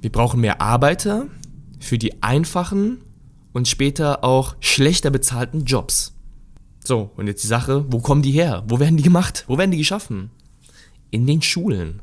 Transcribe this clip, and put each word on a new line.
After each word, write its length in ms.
wir 100
brauchen 280
mehr 220
Arbeiter 640
für 180
die 260
einfachen 760
und 140
später 560
auch 360
schlechter 520
bezahlten 540
Jobs. 500
So, 320
und 120
jetzt 160
die 40
Sache, 420
wo 100
kommen 220
die 100
her? 360
Wo 120
werden 180
die 60
gemacht? 440
Wo 100
werden 140
die 60
geschaffen? 540
In 160
den 140
Schulen. 600